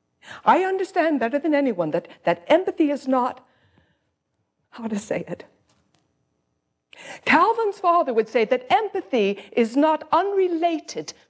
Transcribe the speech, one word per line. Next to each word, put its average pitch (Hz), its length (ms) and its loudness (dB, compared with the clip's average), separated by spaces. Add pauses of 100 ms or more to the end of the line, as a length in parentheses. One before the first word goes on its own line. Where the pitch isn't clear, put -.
(460)
I 311 180 6
understand 359 560 0
better 233 200 -2
than 311 140 0
anyone 214 380 0
that, 170 160 -2 (160)
that 175 240 -2
empathy 330 440 2
is 262 160 -6
not, 254 380 -2 (1200)
how 226 180 -10
to 214 120 -4
say - 280 -6
it. 170 180 -12 (1800)
Calvin's 403 540 2
father 339 340 2
would 220 160 0
say 226 160 0
that 254 260 0
empathy 311 680 0 (120)
is 226 240 0
not 311 360 2
unrelated 339 1000 0 (160)